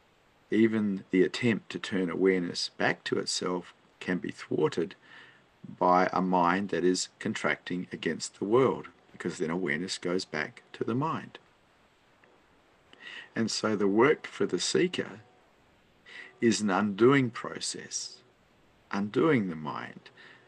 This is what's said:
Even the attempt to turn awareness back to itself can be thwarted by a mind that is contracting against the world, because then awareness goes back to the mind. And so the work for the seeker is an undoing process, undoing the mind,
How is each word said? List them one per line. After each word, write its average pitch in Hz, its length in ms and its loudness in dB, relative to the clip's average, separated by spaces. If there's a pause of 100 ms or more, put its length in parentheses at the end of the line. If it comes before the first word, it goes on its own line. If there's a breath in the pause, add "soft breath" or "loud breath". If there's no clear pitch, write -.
(500)
Even 107 600 2
the 92 120 6
attempt 101 480 0
to 92 80 -6
turn 95 300 -4
awareness 90 680 2
back 143 260 -2
to - 140 -2
itself 90 560 -6 (260)
can - 180 -2
be - 140 -8
thwarted - 640 -2 (840 loud breath)
by 90 320 6
a 90 100 0
mind 92 480 2
that 85 140 -2
is 90 240 2 (120)
contracting 90 720 -4
against - 460 -6
the - 80 -4
world, 104 420 2 (240)
because - 260 -8
then 80 120 -2
awareness 85 480 -2
goes 90 280 -4
back - 360 -8 (120)
to - 100 -6
the 113 100 -4
mind. 131 460 -4 (2000 loud breath)
And 113 140 0
so 110 260 0
the 101 120 2
work 113 400 4
for - 180 -2
the 92 140 -2
seeker 127 640 0 (1200 loud breath)
is 113 200 4
an 104 80 0
undoing 107 600 4
process, - 880 -10 (760)
undoing 107 560 2
the 85 80 -6
mind, 67 540 -10 (380 loud breath)